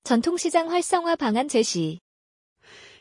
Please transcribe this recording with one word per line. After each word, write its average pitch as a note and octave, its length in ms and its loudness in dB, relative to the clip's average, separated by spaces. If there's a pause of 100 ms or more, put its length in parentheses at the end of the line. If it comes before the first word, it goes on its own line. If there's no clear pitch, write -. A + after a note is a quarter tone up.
전통시장 E4 680 0
활성화 E4+ 440 0
방안 B3 320 0
제시. F3 540 -2 (1000)